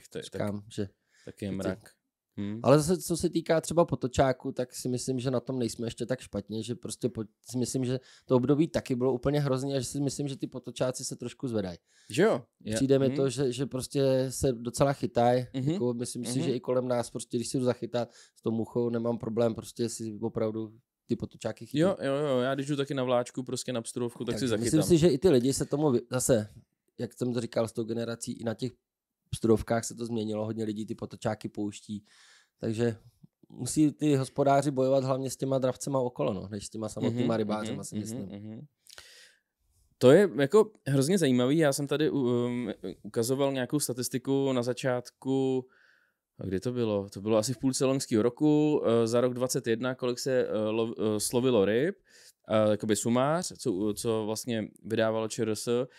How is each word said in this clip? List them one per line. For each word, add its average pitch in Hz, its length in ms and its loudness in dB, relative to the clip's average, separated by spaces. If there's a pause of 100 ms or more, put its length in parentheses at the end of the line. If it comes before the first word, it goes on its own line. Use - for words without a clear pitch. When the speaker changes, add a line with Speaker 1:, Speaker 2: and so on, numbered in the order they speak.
Speaker 1:
te-, - 120 -10
Speaker 2:
říkám, 104 400 -6 (120)
že 101 160 -6 (360)
Speaker 1:
taky - 200 -12
je 95 60 -6
Speaker 2:
ty 95 60 -4
Speaker 1:
mrak. 92 220 -4 (580)
Hmm. 104 260 -6
Speaker 2:
Ale 139 160 8
zase, 160 220 0
co 170 160 -4
se 170 120 -2
týká 160 320 0
třeba 170 240 2
potočáku, 131 640 0
tak - 240 -6
si - 140 -6
myslím, 127 300 -2
že 127 120 -2
na 123 80 0
tom 131 200 -4
nejsme 117 280 -2
ještě - 180 -6
tak 127 140 -4
špatně, 104 440 -8
že 113 120 -6
prostě - 340 -6
po-, 113 140 -6 (280)
si 123 60 -6
myslím, 127 280 -2
že 127 140 -2 (260)
to 131 100 4
období 135 320 4
taky - 280 -4
bylo 127 180 0
úplně 143 260 0
hrozný 139 360 -2
a 135 40 0
že 120 60 -4
si 139 160 -6
myslím, 143 260 -2
že 135 100 -8
ty - 100 -6
potočáci 127 580 -6
se - 100 -10
trošku - 320 -8
zvedají. 101 300 -4 (320)
Speaker 1:
Že 120 140 2
jo? 202 180 4 (220)
Je-, 107 120 -4
Speaker 2:
Přijde 135 240 4
mi 135 80 4
Speaker 1:
hmm. 131 80 0
Speaker 2:
to, 139 140 2
že, 127 220 -2
že 127 140 -4
prostě 131 640 0
se 131 240 0
docela 120 400 0
chytaj. 123 600 2
Speaker 1:
Mhm. 135 180 0
Speaker 2:
Jako 123 220 0
myslím 120 320 -6
si, 123 140 -2
Speaker 1:
Mhm. - 80 0
Speaker 2:
že 131 80 0
i 120 40 -4
kolem 127 280 -2
nás, 120 240 0
prostě, - 260 -8
když 117 100 -4
si - 100 -4
jdu 131 60 0
zachytat 117 480 -2 (240)
s - 60 -20
tou 117 100 -2
muchou, 113 380 0
nemám 117 280 0
problém 117 380 0
prostě 113 340 -4
si 110 320 -8
opravdu 110 520 -4 (340)
ty 120 80 0
potočáky - 500 -8
chytit. 139 160 -4
Speaker 1:
Jo, 185 200 2
jo, 135 120 -2
jo, 139 260 0
já 131 160 0
když 135 120 -4
jdu 147 80 -2
taky 139 180 -2
na 135 100 -2
vláčku, 123 400 0
prostě 123 300 -6
na 117 80 -4
pstruhovku, 120 440 -6
tak 117 100 -2
si 110 40 -4
Speaker 2:
Takže 135 80 0
Speaker 1:
zachytám. 117 320 2
Speaker 2:
myslím 165 180 6
si, 143 40 2
že 170 60 8
i 143 100 4
ty 185 120 4
lidi 131 240 6
se 147 120 -2
tomu 151 260 2
vy-, 120 100 4 (100)
zase, 123 360 2 (520)
jak 120 140 -8
jsem 123 200 -4
to 120 80 -2
říkal 117 260 -2
s 104 40 -12
tou 117 120 -6
generací, 113 500 -6
i - 100 -12
na 113 100 -2
těch 120 180 -8 (580)
pstruhovkách 113 560 2
se - 100 -10
to 117 100 -8
změnilo, 107 400 -4
hodně 110 180 -4
lidí 107 220 -4
ty 101 100 -10
potočáky - 540 -6
pouští, 104 540 -8 (560)
takže 113 360 -2 (540)
musí 151 420 0
ty 147 240 2
hospodáři 139 560 2
bojovat 131 320 2
hlavně 131 260 -2
s - 80 -8
těma 135 220 -2
dravcema 131 400 -2
okolo, 123 340 -2
no, 92 180 -8
než 104 140 -8
s - 40 -14
těma 107 200 -8
samotnýma 120 440 -2
Speaker 1:
Mhm, 110 40 0
Speaker 2:
rybářema, 107 380 -4
Speaker 1:
mhm, - 80 -10
Speaker 2:
si - 120 -12
Speaker 1:
mhm, 107 60 -4
Speaker 2:
myslím. 110 240 -10
Speaker 1:
mhm. 107 400 -14 (1300)
To 123 140 10
je 185 180 10 (100)
jako 202 320 4 (160)
hrozně 139 300 2
zajímavý, 131 400 4
já 147 160 4
jsem 143 140 -4
tady 143 220 0
u-, 123 360 2
um, 120 260 -4 (320)
ukazoval 131 500 0
nějakou 131 260 -2
statistiku 135 720 -2
na 120 100 0
začátku, 131 1000 -2 (760)
a - 60 -8
kdy 92 140 -2
to 123 120 -4
bylo? 104 380 -2
To 101 120 -12
bylo 107 160 2
asi 113 160 2
v - 40 -8
půlce 135 280 0
loňského 131 380 2
roku, 151 640 4
eh, 117 220 4
za 120 140 2
rok 127 120 0
dvacet 123 340 -2
jedna, 123 280 0
kolik 123 240 -4
se, 131 280 0
eh, - 60 -6
lo-, 110 440 0
eh, 107 220 0
slovilo 120 460 4
ryb, 127 300 2 (540)
eh, 107 220 6
jakoby 107 240 2
sumář, 131 640 2
co, 104 360 0
co 110 320 -2
vlastně 110 420 -4 (160)
vydávalo 110 440 0
Č 117 140 -6
R 110 140 2
S, 120 320 0 (120)